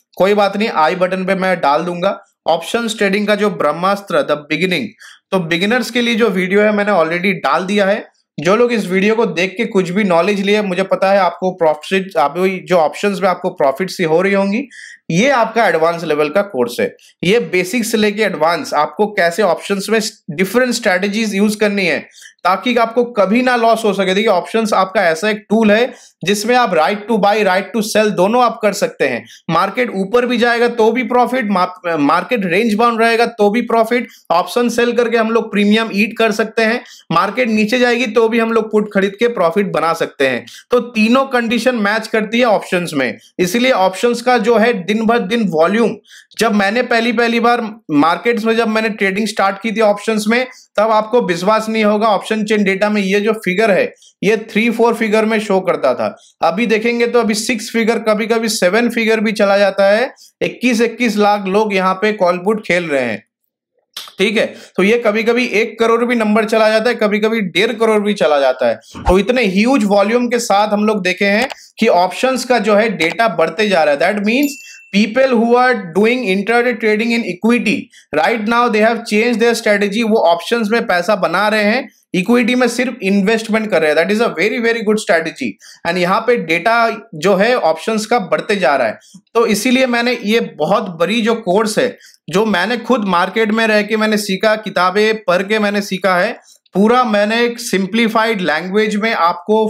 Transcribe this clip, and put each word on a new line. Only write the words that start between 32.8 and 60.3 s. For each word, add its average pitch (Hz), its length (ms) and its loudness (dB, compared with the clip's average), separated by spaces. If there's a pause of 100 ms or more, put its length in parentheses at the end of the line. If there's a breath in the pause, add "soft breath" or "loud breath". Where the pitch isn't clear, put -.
रहेगा 233 280 2
तो 208 220 0
भी 233 120 0
प्रॉफिट, 233 460 0 (220 loud breath)
ऑप्शन 233 380 0
सेल 240 240 0
करके 233 240 0
हम 226 140 0
लोग 220 220 -2
प्रीमियम 208 420 2
ईट 208 240 -2
कर 226 140 2
सकते 220 300 -2
हैं, 233 200 0 (300 loud breath)
मार्केट 202 360 0
नीचे 214 300 0
जाएगी 240 300 2
तो 226 200 2
भी 233 100 0
हम 226 140 0
लोग 220 200 0
पुट 214 220 0
खरीद 196 240 0
के 240 120 2
प्रॉफिट 185 420 0
बना 165 220 0
सकते 143 340 -2
हैं। 120 160 -4 (260 loud breath)
तो 240 100 4 (100)
तीनों 226 380 2
कंडीशन 240 480 0
मैच 214 300 -2
करती 220 320 -2
है 247 80 2
ऑप्शंस 180 480 0
में, 123 240 -2 (200 loud breath)
इसीलिए 240 340 0
ऑप्शंस 240 500 0
का 247 160 2
जो 233 200 2
है 233 140 2 (120)
दिन 220 220 -2
भर 233 140 2
दिन 208 300 -2
वॉल्यूम, 175 440 0 (440 loud breath)
जब 220 160 0
मैंने 208 300 0
पहली, 233 280 0
पहली 233 280 0
बार 240 220 2 (300)
मार्केट्स 180 520 2
में 226 120 0
जब 226 120 0
मैंने 220 220 0
ट्रेडिंग 208 380 -2
स्टार्ट 196 340 -2
की 226 100 -4
थी 208 100 -4
ऑप्शंस 208 460 0
में, 240 180 0 (300 loud breath)
तब 214 140 2
आपको 220 320 2
विश्वास 190 460 0
नहीं 220 160 0
होगा 214 240 2
ऑप्शन 214 360 -2
चेन 214 200 0
डेटा 196 260 0
में 214 120 0
ये 190 180 0
जो 214 120 0 (120)
फिगर 202 260 0
है 151 220 0 (300 soft breath)
ये 202 140 2 (100)
थ्री 220 240 0
फोर 233 240 2
फिगर 220 300 0
में 220 160 0
शो 196 200 0
करता 151 340 0
था, - 220 -4 (260 soft breath)
अभी 175 240 0
देखेंगे 233 400 0
तो 240 140 2
अभी 208 140 0
सिक्स 220 380 -4
फिगर, 226 260 0
कभी-कभी 226 500 -2
सेवन 220 420 2
फिगर 220 300 0
भी 220 120 0
चला 202 260 2
जाता 196 280 2
है। 226 260 2 (300 loud breath)